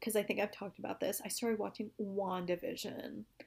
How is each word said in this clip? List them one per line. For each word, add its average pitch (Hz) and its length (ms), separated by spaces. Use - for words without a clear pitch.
'cause 220 160
I 208 60
think 208 160
I've 202 120
talked - 280
about - 200
this, - 240
I - 60
started 226 300
watching 208 320
WandaVision 190 1200